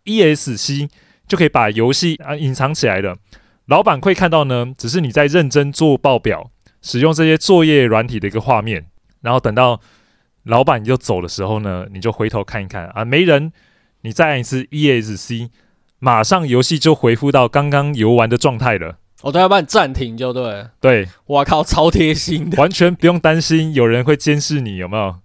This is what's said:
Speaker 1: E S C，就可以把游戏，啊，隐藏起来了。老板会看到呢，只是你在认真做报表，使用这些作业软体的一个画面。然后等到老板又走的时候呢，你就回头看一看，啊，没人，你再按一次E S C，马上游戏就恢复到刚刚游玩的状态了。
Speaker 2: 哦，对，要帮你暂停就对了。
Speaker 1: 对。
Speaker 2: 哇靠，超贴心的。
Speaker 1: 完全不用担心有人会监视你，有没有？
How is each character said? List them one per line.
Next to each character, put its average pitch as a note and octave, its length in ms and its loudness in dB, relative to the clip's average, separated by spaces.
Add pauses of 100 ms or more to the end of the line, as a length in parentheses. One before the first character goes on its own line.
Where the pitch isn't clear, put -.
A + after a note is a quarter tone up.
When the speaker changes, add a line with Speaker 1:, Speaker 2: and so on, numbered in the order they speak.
Speaker 1:
E G#3+ 180 0
S D3 360 2
C， C#3+ 320 -6 (360)
就 F#3+ 120 -4
可 F3 80 2
以 D3 40 4
把 A#2 200 2
游 A2+ 240 0
戏， E3 220 -2 (100)
啊， D3 100 -8
隐 C#3+ 180 -4
藏 C3+ 200 -4
起 C#3 140 -2
来 F#2+ 120 0
了。 F#2+ 160 -6 (500)
老 D#3+ 180 2
板 E3 160 0
会 G3 140 2
看 E3+ 180 0
到 D#3 140 2
呢， B2+ 320 -4
只 B2 100 -10
是 E3 140 -2
你 B2+ 100 -2
在 D3 140 2
认 D3 240 2
真 C#3+ 240 2
做 D3 240 2
报 C3+ 200 2
表， F2+ 340 -6 (300)
使 - 180 -6
用 D#3 120 4
这 D#3+ 140 2
些 D#3+ 120 4
作 E3+ 280 4
业 D3 180 4
软 A2+ 240 0
体 A2+ 100 -8
的 G2+ 120 -6
一 - 20 -12
个 A2 80 -4
画 A2+ 220 0
面。 G2+ 240 -6 (340)
然 A#2 140 -2
后 C3 80 2
等 A2 120 -2
到 B2 280 2 (640)
老 A#2 200 2
板 B2+ 220 -2
又 B2+ 100 0
走 F#2+ 260 -4
的 F2 60 -8
时 F#2+ 180 -8
候 G#2+ 140 -4
呢， F#2+ 320 -8
你 F#2+ 80 -18
就 A2 140 -4
回 A2 160 -4
头 G#2+ 120 -6
看 G2+ 220 -10
一 F#2+ 40 -12
看， F#2 220 -12
啊， G#2+ 140 -8
没 C#3 200 2
人， D#3 280 2 (520)
你 A2+ 100 -8
再 E3 140 2
按 C#3 120 -2
一 A#2+ 40 -4
次 C3 260 -6
E D3+ 200 0
S A2 280 -2
C， A#2 320 -8 (500)
马 A#2 240 2
上 F3 240 0
游 B2 140 2
戏 D3+ 180 -2
就 D#3 160 4
恢 A#2+ 180 2
复 C#3+ 160 -2
到 C3 160 4
刚 C#3+ 240 0
刚 C#3+ 240 0
游 A2+ 200 2
玩 A2+ 160 4
的 A#2+ 80 0
状 B2+ 200 0
态 A#2 200 -2
了。 E2 220 -12 (240)
Speaker 2:
哦， C3 60 -6
对， E3+ 120 0
要 F#3 80 4
帮 F#3+ 120 2
你 C#3+ 40 -4
暂 D3+ 280 0
停 A#2 220 -8
就 B2+ 160 -6
对 B2+ 120 -6
了。 A2 360 -10
Speaker 1:
对。 A2 300 2 (160)
Speaker 2:
哇 C#3+ 180 0
靠， D3+ 180 0
超 D#3+ 300 2
贴 D#3 220 2
心 D#3 360 -6
的。 D#3 80 -4
Speaker 1:
完 D#3 140 4
全 F3 240 2
不 - 100 0
用 F3 140 2
担 D#3+ 220 2
心 D#3+ 320 0
有 B2 120 2
人 A#2 160 2
会 D3 140 2
监 D3 240 0
视 C#3+ 220 -4
你， G2+ 160 -8
有 F2+ 100 -8
没 F#2+ 80 -8
有？ G2 300 -4